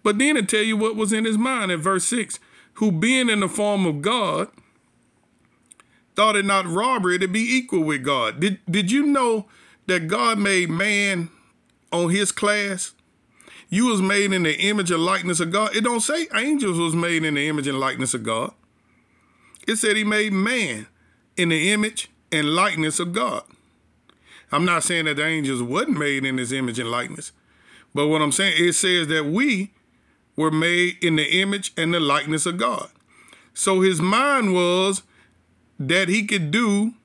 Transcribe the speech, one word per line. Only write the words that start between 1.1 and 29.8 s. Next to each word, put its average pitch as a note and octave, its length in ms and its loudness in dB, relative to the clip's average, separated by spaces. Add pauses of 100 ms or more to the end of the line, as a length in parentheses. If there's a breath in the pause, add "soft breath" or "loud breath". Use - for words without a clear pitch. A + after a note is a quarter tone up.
in A3 100 0
his A3 140 0
mind A#3 340 -2
in E3+ 80 -2
verse F#3 240 0
six. - 340 -4 (360 soft breath)
"Who G#3+ 180 0
being A#3+ 380 2
in G#3 100 0
the F#3+ 80 0
form G3+ 380 0
of D3 160 -2
God, G3 480 -2 (1600 soft breath)
thought G#3 220 4
it G3+ 80 0
not G3 240 0
robbery F#3 500 0
to F#3 120 -2
be A3+ 260 0
equal G3 300 0
with C#3+ 180 -2
God." C3 380 -2
Did, G3 180 0 (100)
did F#3+ 220 0
you C#4+ 120 2
know B3 440 2 (400 soft breath)
that E3+ 220 0
God A3+ 280 0
made F#3+ 320 2
man G3 600 0 (640 soft breath)
on E3+ 160 2
his G3 240 2
class? G3+ 600 -2 (760 loud breath)
You G#3+ 160 2
was G#3+ 160 2
made G3 320 2
in F3+ 100 0
the D3+ 160 0
image G3 320 0
and E3 140 2
likeness F3+ 340 0
of E3+ 100 -2
God. G3+ 240 0
It G#3+ 120 0
don't A#3+ 160 0
say D#4+ 340 -2
angels A#3 420 0
was E3+ 160 0
made E3+ 300 0
in D#3 120 0
the C#3+ 120 0
image D3 200 -2
and C3+ 120 -2
likeness C3 340 -2
of A#2 100 -6
God. A2+ 300 -4 (1120 soft breath)
It A3 120 -2
said G#3+ 180 2
he G#3+ 80 2
made G#3+ 300 2
man F#3+ 540 -2 (500 soft breath)
in F3 100 2
the E3 240 2
image G#3+ 400 -2 (180)
and D3+ 240 0
likeness E3 460 0
of F3 140 -4
God. A#2 300 -2 (1080 loud breath)
I'm D#3 140 0
not E3+ 180 2
saying E3 220 -2
that D3 100 -2
the D3+ 100 0
angels C3+ 380 -2
wasn't F#3 340 -2
made C#3 280 -2
in C3 120 -2
his B2 140 -4
image B2+ 280 -4
and A#2 120 -4
likeness, - 400 -8 (600 soft breath)
but D3 140 0
what D#3 140 2
I'm D3 120 2
saying, F#3 240 0
it E3+ 160 4
says F3 340 0
that D#3 180 0
we G3+ 460 0 (640 soft breath)